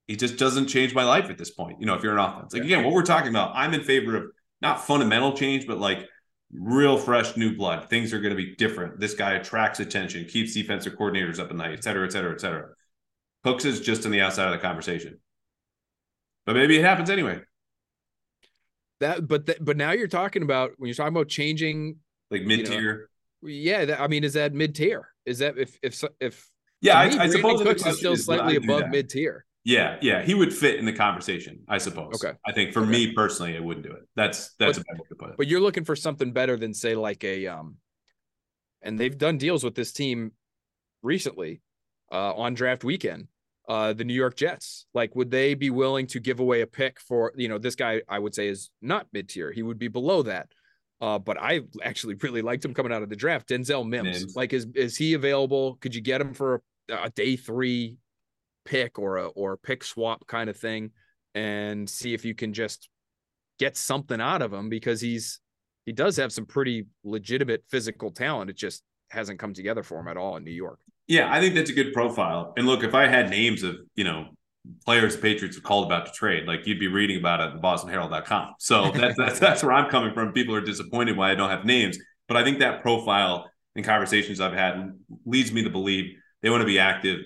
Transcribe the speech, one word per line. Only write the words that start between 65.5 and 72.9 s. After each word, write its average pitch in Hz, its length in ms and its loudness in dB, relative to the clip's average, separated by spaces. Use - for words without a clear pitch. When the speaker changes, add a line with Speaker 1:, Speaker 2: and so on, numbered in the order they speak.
Speaker 2:
he 117 80 -10
does 151 240 0
have 135 160 0
some 113 140 -8
pretty 123 400 -2
legitimate 113 640 -2
physical 113 420 -6
talent. 123 380 -6
It 95 80 -12
just - 260 -8
hasn't 104 280 -8
come 107 140 -8
together 98 300 -6
for 82 180 -12
him 85 80 -12
at 85 80 -10
all 90 200 -6
in 80 80 -12
New 82 80 -12
York. 87 260 -10
Speaker 1:
Yeah, 156 240 4
I 151 100 4
think 185 140 4
that's 160 140 2
a 127 60 -4
good 131 180 2
profile. 92 640 0
And 123 100 2
look, 127 160 4
if 113 120 0